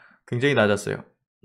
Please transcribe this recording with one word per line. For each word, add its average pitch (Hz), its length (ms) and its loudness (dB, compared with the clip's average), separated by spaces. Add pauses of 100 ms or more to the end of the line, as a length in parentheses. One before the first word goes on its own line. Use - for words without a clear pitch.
(260)
굉장히 131 280 0
낮았어요. 104 500 0 (400)